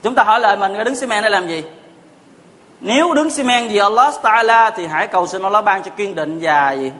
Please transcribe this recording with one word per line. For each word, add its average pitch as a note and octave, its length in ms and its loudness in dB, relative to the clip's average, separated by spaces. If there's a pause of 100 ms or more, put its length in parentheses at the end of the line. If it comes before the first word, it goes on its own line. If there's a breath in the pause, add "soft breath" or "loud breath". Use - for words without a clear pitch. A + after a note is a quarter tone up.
Chúng A#3+ 120 -2
ta B3 80 4
hỏi G#3+ 160 4
lại G3+ 180 2
mình, G3+ 260 -4
đứng C4 120 -2
xe C4+ 120 -8
men G#3+ 160 -2
để A3 60 2
làm F#3 180 0
gì? D#3+ 160 -6 (1160)
Nếu B3+ 320 0
đứng D#4 160 0
xi C#4+ 140 -6
men A#3+ 240 0
vì G#3+ 100 -2
Allah A#3 440 4
Ta'ala A3+ 540 4
thì F3 120 -8
hãy D#3+ 200 -2
cầu F3+ 200 0
xin F#3+ 160 -8
Allah G3+ 220 0
ban G3 180 0
cho F#3 140 -12
kiên G3 180 -6
định D#3 260 -6
và D3 300 2
gì? C3+ 280 -6